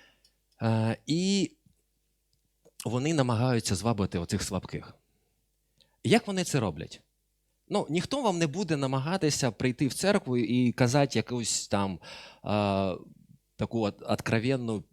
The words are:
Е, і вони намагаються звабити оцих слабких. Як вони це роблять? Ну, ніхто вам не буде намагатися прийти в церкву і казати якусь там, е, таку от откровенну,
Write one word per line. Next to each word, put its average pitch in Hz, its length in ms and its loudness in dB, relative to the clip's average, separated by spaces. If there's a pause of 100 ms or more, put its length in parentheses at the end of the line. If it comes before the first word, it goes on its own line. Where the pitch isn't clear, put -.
(600)
Е, 113 440 2
і 185 460 0 (1300)
вони 127 280 -2
намагаються 123 600 2
звабити 98 440 0
оцих 87 240 -2
слабких. - 520 -6 (1080)
Як 202 240 4
вони 185 160 -2
це - 160 -2
роблять? 85 420 -4 (680)
Ну, 196 200 0
ніхто 180 320 -2
вам 202 160 2
не 165 100 2
буде 156 300 -2
намагатися 139 760 0
прийти 127 360 0
в 120 60 -6
церкву 185 440 0
і 120 340 2
казати 127 480 2
якусь 117 480 -4
там, 101 260 0
е, 85 40 -8 (1600)
таку 117 260 -2
от 101 200 -2
откровенну, 113 920 -2